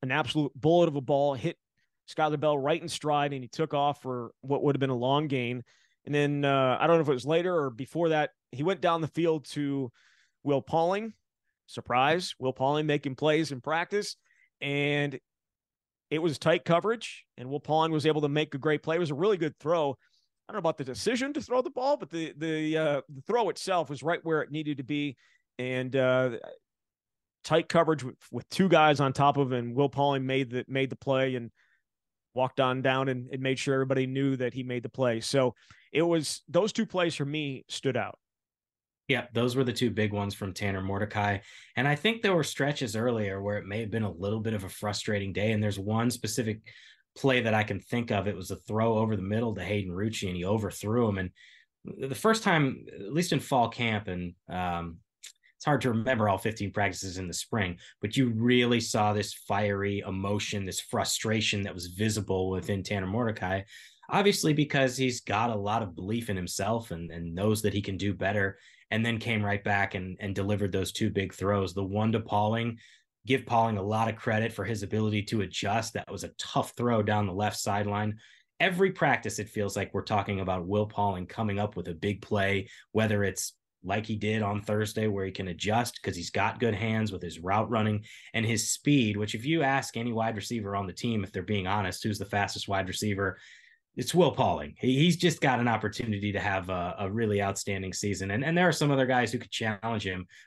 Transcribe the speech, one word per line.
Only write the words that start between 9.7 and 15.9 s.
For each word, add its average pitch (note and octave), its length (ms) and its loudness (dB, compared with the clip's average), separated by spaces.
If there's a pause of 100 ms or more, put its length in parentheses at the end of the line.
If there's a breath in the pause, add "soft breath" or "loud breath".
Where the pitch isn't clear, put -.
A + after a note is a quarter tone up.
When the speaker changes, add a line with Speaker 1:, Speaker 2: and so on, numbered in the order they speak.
Speaker 1:
Will C3+ 180 2
Pauling. F#3+ 520 0 (520)
Surprise, C#3+ 760 0
Will B2+ 120 0
Pauling C#3+ 340 0
making C#3+ 300 0
plays D#3 380 2
in B2 80 -8
practice. F3 560 -4 (420 soft breath)
And C#3+ 580 0 (920)